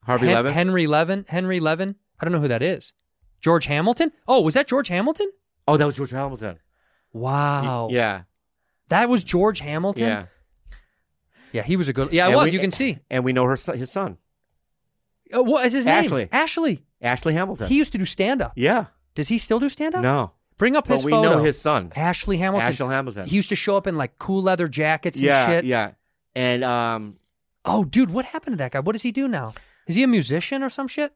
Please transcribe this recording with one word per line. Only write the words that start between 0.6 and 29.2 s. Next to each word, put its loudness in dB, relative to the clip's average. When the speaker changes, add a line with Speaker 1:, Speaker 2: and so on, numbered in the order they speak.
Speaker 2:
Levin? 0
Henry -2
Levin? -2
I -6
don't -2
know 0
who 0
that 0
is. -4
George 4
Hamilton? 0
Oh, 6
was 2
that 2
George 0
Hamilton? -2
Speaker 1:
Oh, 4
that 4
was -2
George -6
Hamilton. -8
Speaker 2:
Wow. -2
Speaker 1:
Y-, -4
yeah. 0
Speaker 2:
That 2
was 2
George 0
Hamilton? -4
Speaker 1:
Yeah. -2
Speaker 2:
Yeah, -4
he 0
was 0
a -2
good, -2
yeah, 4
it 4
Speaker 1:
And 6
Speaker 2:
was. 6
Speaker 1:
we, 2
Speaker 2:
You 0
can 0
see. -2
Speaker 1:
and -2
we 0
know 2
her 2
son, -6
his -8
son. -6
Speaker 2:
Uh, 4
what 4
is 2
his 0
name? 4
Speaker 1:
Ashley. -2
Speaker 2:
Ashley. 0
Speaker 1:
Ashley 0
Hamilton. -2
Speaker 2:
He 4
used 2
to -4
do 0
stand-up. -2
Speaker 1:
Yeah. 2
Speaker 2:
Does -4
he 0
still 0
do 0
stand-up? -4
Speaker 1:
No. 0
Speaker 2:
Bring 2
up 0
Speaker 1:
But 2
Speaker 2:
his 0
Speaker 1:
we 2
Speaker 2:
photo. 4
Speaker 1:
know 2
his 2
son. 0
Speaker 2:
Ashley -2
Hamilton. 0
Speaker 1:
Ashley -4
Hamilton. -4
Speaker 2:
He -2
used 0
to -2
show 0
up 0
in, -4
like, -4
cool -2
leather 0
jackets -2
and 0
Speaker 1:
Yeah, 4
Speaker 2:
shit. 2
Speaker 1:
yeah. 0
And, 0
um, -2
Speaker 2:
Oh, 0
dude, 0
what -4
happened -8
to -4
that -6
guy? -2
What -2
does -6
he -2
do -2